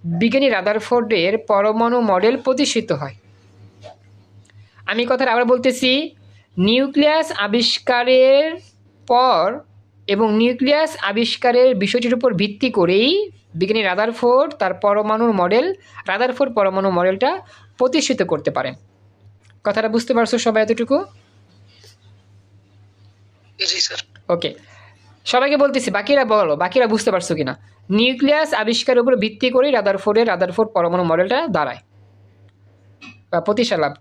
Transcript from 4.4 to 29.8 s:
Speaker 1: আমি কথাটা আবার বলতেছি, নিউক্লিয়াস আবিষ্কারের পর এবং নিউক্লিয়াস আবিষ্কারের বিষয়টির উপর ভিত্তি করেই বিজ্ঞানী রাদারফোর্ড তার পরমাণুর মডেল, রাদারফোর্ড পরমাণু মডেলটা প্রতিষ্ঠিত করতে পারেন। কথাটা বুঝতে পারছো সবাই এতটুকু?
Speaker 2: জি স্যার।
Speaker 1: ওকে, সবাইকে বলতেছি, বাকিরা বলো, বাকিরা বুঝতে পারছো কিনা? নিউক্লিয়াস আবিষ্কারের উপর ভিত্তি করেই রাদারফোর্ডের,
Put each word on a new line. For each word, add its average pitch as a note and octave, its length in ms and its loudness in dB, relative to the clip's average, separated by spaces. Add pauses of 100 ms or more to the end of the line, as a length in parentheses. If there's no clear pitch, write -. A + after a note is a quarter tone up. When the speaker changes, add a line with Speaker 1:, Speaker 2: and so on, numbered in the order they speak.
Speaker 1:
আমি A3+ 240 -2
কথাটা B3+ 220 0
আবার A#3+ 120 2
বলতেছি, B3+ 720 0 (420)
নিউক্লিয়াস C#4+ 760 2 (140)
আবিষ্কারের B3+ 1080 2 (500)
পর A#3+ 540 2 (460)
এবং G#3+ 340 0
নিউক্লিয়াস C4+ 560 0 (140)
আবিষ্কারের A#3+ 640 2
বিষয়টির A3+ 400 0
উপর A#3+ 200 0
ভিত্তি G#3 360 -2
করেই A#3+ 600 0 (240)
বিজ্ঞানী G3 280 -2
রাদারফোর্ড A#3 760 0
তার F#3 140 -2
পরমাণুর G#3+ 580 0
মডেল, G#3+ 420 0 (360)
রাদারফোর্ড B3 440 -2
পরমাণু G3 360 0
মডেলটা F#3+ 400 0 (480)
প্রতিষ্ঠিত C4 440 0
করতে D#3 280 -4
পারেন। B2+ 240 -6 (920)
কথাটা A3 240 -2
বুঝতে A#3 260 -2
পারছো A#3 240 0
সবাই A3 240 0
এতটুকু? A#3 340 0 (2500)
Speaker 2:
জি - 80 -4
স্যার। - 320 -4 (360)
Speaker 1:
ওকে, E3+ 200 -6 (680)
সবাইকে C#4 320 0
বলতেছি, C4+ 340 0
বাকিরা C4 340 2
বলো, G#3 320 0
বাকিরা F3 300 0
বুঝতে G#3+ 280 0
পারছো F3+ 240 -2
কিনা? C3 160 -4 (360)
নিউক্লিয়াস C4 600 0 (120)
আবিষ্কারের A#3 420 0
উপর B3+ 120 2
ভিত্তি G#3+ 340 -2
করেই C4 280 2
রাদারফোর্ডের, G3+ 540 0